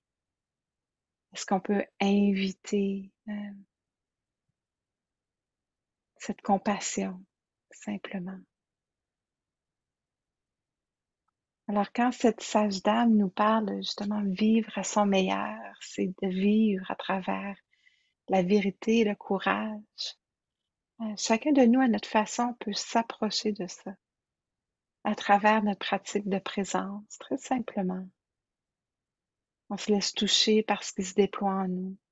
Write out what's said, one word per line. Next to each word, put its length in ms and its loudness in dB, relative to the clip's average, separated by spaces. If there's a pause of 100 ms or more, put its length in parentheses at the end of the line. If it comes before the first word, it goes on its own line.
(1300)
Est-ce 140 -12
qu'on 140 0
peut 260 -2 (160)
inviter, 1120 0 (160)
euh, 240 -10 (2750)
cette 240 -8
compassion, 800 -4 (460)
simplement ? 720 -10 (3250)
Alors, 260 0
quand 180 2
cette 300 2
sage 400 0
dame 340 4
nous 140 4
parle, 480 2
justement, 460 -4
vivre 520 2
à 60 -4
son 240 2
meilleur, 760 0
c'est 260 -4
de 200 -6
vivre 640 2
à 60 -6
travers 600 -6 (720)
la 140 4
vérité, 640 2
le 100 2
courage. 1040 -4 (840)
Euh, 140 -6
chacun 360 0
de 100 8
nous, 180 8
à 80 6
notre 220 0
façon, 500 0
peut 140 -6
s'approcher 800 -2
de 160 -6
ça 260 -14 (1080)
à 100 0
travers 480 4
notre 180 0
pratique 480 -4
de 120 0
présence, 800 -6
très 180 -6
simplement. 720 -4 (1600)
On 80 -6
se 140 -2
laisse 220 0
toucher 500 2
par 200 -2
ce 100 -10
qui 100 -6
se 100 -10
déploie 400 0
en 140 -2
nous. 300 -6 (140)